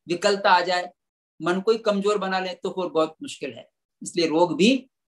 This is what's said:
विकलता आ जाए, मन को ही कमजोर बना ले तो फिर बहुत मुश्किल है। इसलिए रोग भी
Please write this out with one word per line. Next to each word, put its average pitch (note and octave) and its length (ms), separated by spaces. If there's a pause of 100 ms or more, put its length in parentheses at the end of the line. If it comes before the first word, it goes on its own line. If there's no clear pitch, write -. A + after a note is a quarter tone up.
विकलता G3 420
आ F3+ 100
जाए, F3+ 320 (500)
मन F3+ 180
को F#3+ 100
ही A3+ 80
कमजोर G#3 400
बना F#3 220
ले F#3 140
तो F#3 160
फिर F3+ 200
बहुत D#3+ 320
मुश्किल C3 320
है। - 160 (320)
इसलिए E3 240
रोग D#3+ 300
भी B3 340 (280)